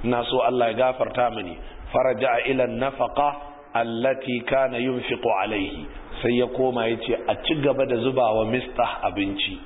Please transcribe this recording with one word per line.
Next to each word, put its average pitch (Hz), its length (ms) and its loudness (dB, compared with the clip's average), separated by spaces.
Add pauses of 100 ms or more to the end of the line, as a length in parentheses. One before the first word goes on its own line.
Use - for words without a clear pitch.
Ina 120 260 2
so 131 120 2
Allah 120 300 4
ya - 20 -2 (200)
gafarta 123 380 0
mini. 92 260 -8 (340)
Faraja'a 123 560 2
ila 127 200 2
nafaqa 127 680 0 (380)
allati 120 720 0
kana 135 320 2
yunfiqu 123 520 -2 (140)
alayhi. 98 420 -4 (360)
Sai 120 180 2
ya 123 80 4
koma 123 400 0
ya 113 100 0
ce 120 180 -2 (120)
a 107 160 2
ci 165 180 0
gaba 135 240 2
da 127 120 0
zuba 123 360 2
wa 110 120 2
Mistah 120 580 0
abinci. 98 640 -2